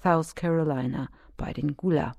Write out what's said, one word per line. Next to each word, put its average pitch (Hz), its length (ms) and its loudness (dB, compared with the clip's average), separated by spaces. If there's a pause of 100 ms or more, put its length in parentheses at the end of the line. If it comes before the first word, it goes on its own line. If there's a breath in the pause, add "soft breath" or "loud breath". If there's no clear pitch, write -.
South 165 320 2
Carolina 151 720 0 (280 soft breath)
bei - 160 -6
den 143 220 -2
Gula, 151 440 0